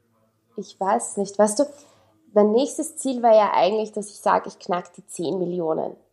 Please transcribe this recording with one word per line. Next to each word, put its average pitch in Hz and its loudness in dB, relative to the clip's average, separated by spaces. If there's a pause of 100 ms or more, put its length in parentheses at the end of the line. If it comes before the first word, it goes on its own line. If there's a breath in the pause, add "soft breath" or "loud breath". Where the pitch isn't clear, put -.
(580)
ich 196 -12
weiß 214 -2
nicht. 202 -2
Weißt 208 2
du, 285 4 (720 loud breath)
mein 208 6
nächstes 269 -2
Ziel 247 -4
war 233 6
ja 214 4
eigentlich, 208 0
dass 208 -8
ich - -20
sag, 185 0
ich - -16
knack 180 -6
die - -20
zehn 180 -6
Millionen. 170 -4 (180)